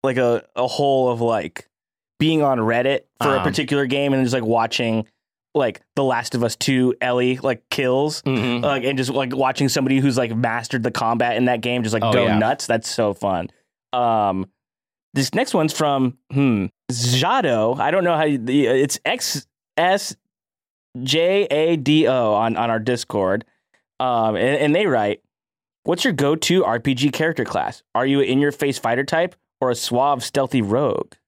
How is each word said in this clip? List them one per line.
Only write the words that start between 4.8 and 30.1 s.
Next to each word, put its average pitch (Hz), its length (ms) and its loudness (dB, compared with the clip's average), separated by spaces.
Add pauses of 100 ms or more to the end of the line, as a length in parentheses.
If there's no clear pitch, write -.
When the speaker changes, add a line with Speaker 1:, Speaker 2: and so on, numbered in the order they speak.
Speaker 1:
like, 127 280 0 (140)
The 139 80 0
Last 120 300 0
of 120 100 0
Us 113 120 -2
two 127 460 2
Ellie, 127 360 0
like, 131 320 -4
kills, 135 540 -2
Speaker 2:
Mm-hmm. 120 400 -2
Speaker 1:
like, 139 200 -2
and 135 140 -2
just, 131 140 -4
like, 131 240 -4
watching 131 340 0
somebody 135 300 0
who's, 131 180 2
like, 117 180 -2
mastered 117 460 -2
the 120 80 -2
combat 117 480 0
in 123 80 2
that 120 160 0
game 120 220 -2
just, 110 100 -2
like, 117 100 0
Speaker 2:
Oh, 113 100 2
Speaker 1:
go 123 120 2
Speaker 2:
yeah. 104 140 2
Speaker 1:
nuts. 117 260 0
That's 113 240 -2
so 104 240 0
fun. 92 380 -4 (420)
Um, 107 560 0 (640)
this 135 220 -2
next - 180 -2
one's 156 180 2
from, 139 460 0 (160)
hmm, 123 320 2 (260)
Xado. 127 840 0
I 139 140 -2
don't 185 120 0
know 170 140 2
how 156 60 2
you, 147 160 0
the, 127 260 2
it's 135 400 0
X - 400 -4 (320)
S 185 380 0 (880)
J 170 420 2
A 160 300 2
D 151 320 2
O 123 260 2
on, 113 240 2
on 117 140 0
our 113 80 0
Discord. 107 640 -2 (540)
Um, 113 360 0
and, 123 220 0
and 147 180 2
they 202 120 2
write, 107 340 0 (640)
"What's 175 200 -2
your 208 100 2
go-to 160 520 2
R 113 140 0
P 135 160 0
G 139 160 0
character 160 340 -2
class? - 380 -6 (100)
Are 120 140 0
you 139 120 2
an 139 60 4
in-your-face 139 540 0
fighter 120 240 0
type 175 320 0 (260)
or 127 100 0
a 117 40 0
suave, 127 480 0